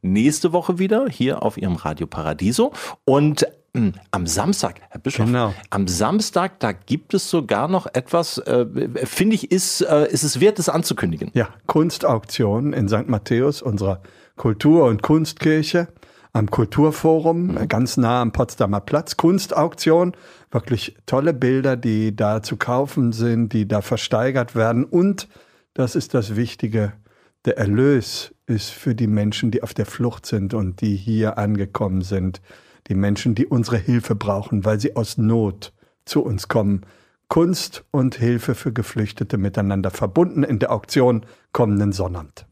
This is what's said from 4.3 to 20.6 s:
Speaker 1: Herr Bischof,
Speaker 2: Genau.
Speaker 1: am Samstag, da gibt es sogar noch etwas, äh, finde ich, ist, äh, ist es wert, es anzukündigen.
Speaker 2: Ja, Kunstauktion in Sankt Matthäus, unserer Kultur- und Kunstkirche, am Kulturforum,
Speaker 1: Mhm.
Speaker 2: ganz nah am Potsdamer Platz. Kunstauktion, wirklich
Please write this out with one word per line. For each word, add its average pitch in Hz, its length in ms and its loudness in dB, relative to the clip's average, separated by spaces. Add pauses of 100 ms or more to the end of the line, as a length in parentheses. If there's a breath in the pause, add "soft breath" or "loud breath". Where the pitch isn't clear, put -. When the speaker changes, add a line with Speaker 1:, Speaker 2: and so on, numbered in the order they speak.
Speaker 1:
Herr - 100 -16
Bischof, 113 280 0
Speaker 2:
Genau. 120 260 2 (160)
Speaker 1:
am 98 180 -2
Samstag, 170 760 0
da 110 100 0
gibt - 420 -4
es 190 160 0
sogar 127 380 0
noch 185 260 -2
etwas, 165 460 -2
äh, 123 260 2 (400)
finde 214 300 2
ich, - 160 -2
ist, - 300 0
äh, 151 300 4
ist 147 120 -2
es 131 160 -2
wert, 202 180 4
es 175 100 -2
anzukündigen. - 680 -2
Speaker 2:
Ja, 117 140 2 (180)
Kunstauktion 131 1040 0
in 104 140 0
Sankt 104 220 0
Matthäus, 123 520 0
unserer 98 400 -2 (340 soft breath)
Kultur- 147 500 4
und 117 180 2
Kunstkirche, 156 840 0 (460 soft breath)
am 110 180 0
Kulturforum, 160 960 2
Speaker 1:
Mhm. - 200 -2
Speaker 2:
ganz 123 300 0
nah 123 240 2
am 113 100 0
Potsdamer 104 500 0
Platz. - 360 -2
Kunstauktion, 170 960 2 (380 loud breath)
wirklich - 440 -4 (120)